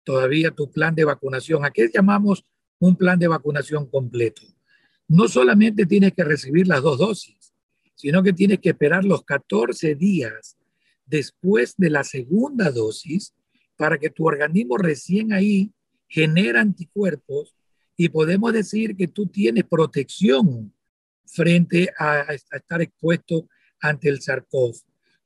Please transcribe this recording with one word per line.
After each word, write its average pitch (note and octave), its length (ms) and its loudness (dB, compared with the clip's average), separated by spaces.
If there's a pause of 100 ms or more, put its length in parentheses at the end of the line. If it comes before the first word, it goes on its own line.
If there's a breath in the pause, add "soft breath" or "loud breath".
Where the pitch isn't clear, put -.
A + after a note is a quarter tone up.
todavía C#3 460 0
tu D3 180 -8
plan D#3+ 280 -2
de D#3 80 2
vacunación, C#3+ 600 -2
¿a C#3+ 60 -2
qué - 220 2
llamamos G3+ 520 2 (360)
un F3+ 160 4
plan F3+ 240 2
de E3+ 80 2
vacunación D3 580 -4
completo? A#2+ 560 -4 (640)
No G3 220 6
solamente G#3+ 580 4
tienes G3 260 4
que E3+ 120 -2
recibir D3+ 420 0
las D3 160 0
dos C3 160 0
dosis, - 540 -6 (420)
sino D3+ 280 0
que G3 100 2
tienes F#3+ 260 2
que E3+ 120 -2
esperar E3 340 0
los E3+ 200 0
catorce D#3+ 680 -4
días C#3 600 -4 (500)
después F#3 720 -2
de F3 140 2
la D3 120 0
segunda F#3 680 -2
dosis A#2+ 600 -6 (440)
para D3+ 220 -2
que D#3 120 -6
tu D#3+ 160 -4
organismo D#3+ 500 -2
recién G3 560 -2
ahí G3+ 400 0 (360)
genere D#3+ 500 0
anticuerpos E3+ 960 -4 (420)
y E3+ 120 0
podemos F3 440 0
decir G#3+ 440 -4
que F#3 120 -2
tú G#3 180 -6
tienes A3 380 0
protección D#3+ 1080 0 (540)
frente E3+ 720 0
a, D3+ 300 -2
a D3+ 60 -6
estar D#3 480 -10
expuesto E3 680 -4 (320)
ante D3+ 280 -4
el C#3 120 0
sars C3 300 -8
cov. B2 240 -2 (520)